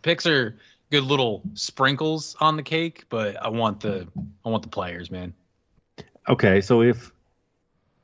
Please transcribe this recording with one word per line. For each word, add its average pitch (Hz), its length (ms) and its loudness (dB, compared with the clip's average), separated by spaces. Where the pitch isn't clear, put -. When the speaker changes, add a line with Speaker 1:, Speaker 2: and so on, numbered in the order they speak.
Speaker 1:
Picks 165 260 -2
are 135 300 2
good 143 140 2
little 131 380 0
sprinkles 151 880 -2
on 156 160 2
the 151 60 -6
cake, 160 480 -4
but 107 260 -4
I - 120 -6
want 113 320 0
the, 95 280 -4
I - 20 -2
want 110 140 -2
the - 80 -16
players, 87 400 -8
man. 90 240 -10
Speaker 2:
Okay, 101 360 4
so 117 180 4
if, 120 320 2